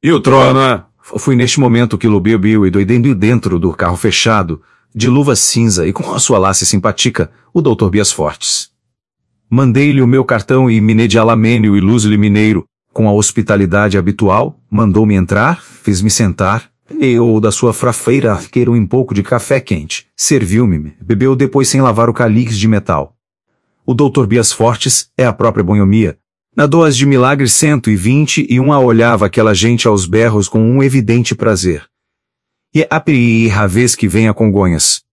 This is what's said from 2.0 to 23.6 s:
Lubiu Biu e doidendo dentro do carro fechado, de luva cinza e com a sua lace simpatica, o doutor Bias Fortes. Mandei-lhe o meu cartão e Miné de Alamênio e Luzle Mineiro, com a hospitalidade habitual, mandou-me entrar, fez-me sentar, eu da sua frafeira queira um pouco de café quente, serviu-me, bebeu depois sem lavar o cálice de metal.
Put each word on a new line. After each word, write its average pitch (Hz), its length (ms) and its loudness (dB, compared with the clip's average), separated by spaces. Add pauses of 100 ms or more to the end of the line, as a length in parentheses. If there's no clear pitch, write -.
Lubiu 107 300 2
Biu 104 280 2
e 92 40 2
doidendo 117 460 0
dentro 104 440 0
do 85 140 -2
carro 87 240 -4
fechado, 98 640 -2 (340)
de 113 140 -2
luva 139 260 2
cinza 101 520 0
e 95 40 -2
com - 220 -8
a - 60 -6
sua 117 180 0
lace 95 280 0
simpatica, 101 680 -2 (220)
o 175 80 0
doutor 113 280 0
Bias 101 220 0
Fortes. - 580 -6 (800)
Mandei-lhe 135 520 2
o 123 60 4
meu 131 180 2
cartão 127 440 0
e 113 120 2
Miné 110 260 2
de 107 100 2
Alamênio 110 600 2
e - 40 2
Luzle 107 360 2
Mineiro, 104 480 2 (280)
com 110 140 0
a 104 60 2
hospitalidade 101 840 0
habitual, 98 600 -2 (100)
mandou-me 107 460 2
entrar, 101 460 0
fez-me 104 480 -4
sentar, 101 600 -2 (300)
eu 117 400 2
da 107 120 0
sua 117 220 0
frafeira 120 640 -2 (140)
queira 117 200 0
um 113 140 2
pouco 127 280 -2
de 101 100 -2
café 123 380 -4
quente, - 540 -8
serviu-me, 95 840 -2
bebeu 113 340 0
depois 131 340 0
sem 131 120 0
lavar 117 280 0
o 113 40 -4
cálice 117 440 0
de 104 100 0
metal. 92 480 -2 (680)